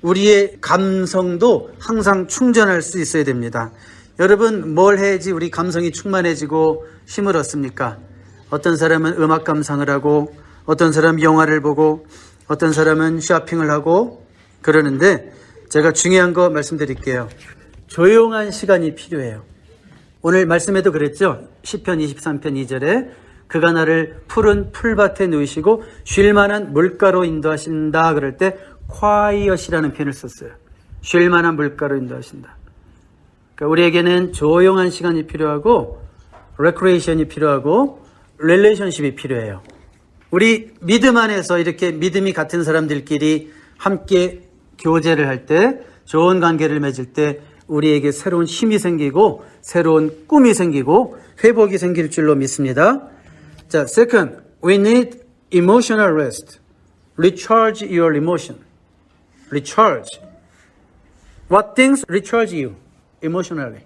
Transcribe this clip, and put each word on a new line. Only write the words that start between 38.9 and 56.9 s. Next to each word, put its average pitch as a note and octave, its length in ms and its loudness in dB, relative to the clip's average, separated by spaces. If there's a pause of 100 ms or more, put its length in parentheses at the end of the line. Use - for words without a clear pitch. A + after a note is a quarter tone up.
필요해요. A2 460 -8 (680)
우리 A3 400 0 (100)
믿음 A#3 380 2
안에서 G3+ 400 -2
이렇게 E3+ 340 -2
믿음이 F#3 400 -2
같은 E3+ 320 -4
사람들끼리 D#3 880 -2 (240)
함께 F3+ 720 -2 (300)
교제를 D#3+ 500 0
할 C3 160 -6
때, A3+ 360 2 (260)
좋은 F3 340 2
관계를 D#3 400 0
맺을 C3 320 -6
때 D3 300 -4 (240)
우리에게 D3 460 0
새로운 E3+ 340 -2
힘이 G#3+ 320 0
생기고, E3+ 680 0 (160)
새로운 D#3+ 680 0
꿈이 C4 280 6
생기고, D#3+ 640 0 (260)
회복이 G#3+ 320 4
생길 F3 340 -2
줄로 D3+ 240 2
믿습니다. C#3 760 0 (640)
자, D3 160 0
second, A3 540 2 (180)
we F#3 160 2
need A3+ 480 2 (260)
emotional G#3+ 600 2
rest. D3+ 500 -6 (560)